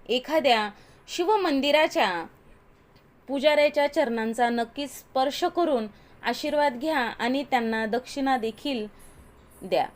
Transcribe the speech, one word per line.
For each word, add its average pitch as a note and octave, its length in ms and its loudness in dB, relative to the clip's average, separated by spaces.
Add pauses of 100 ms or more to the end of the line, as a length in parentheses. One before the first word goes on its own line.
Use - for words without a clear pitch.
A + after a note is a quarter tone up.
एखाद्या B3 640 0 (380)
शिवमंदिराच्या D#4 1160 2 (1040)
पुजाऱ्याच्या D4 560 4
चरणांचा A#3 640 0
नक्कीच A#3+ 420 -4
स्पर्श - 520 -2 (140)
करून D4+ 300 0 (360)
आशीर्वाद C#4+ 560 0
घ्या D#4 200 -2
आणि B3 520 -2
त्यांना A3+ 360 0
दक्षिणा B3+ 500 -2
देखील A3+ 500 -6 (760)
द्या. E3 340 0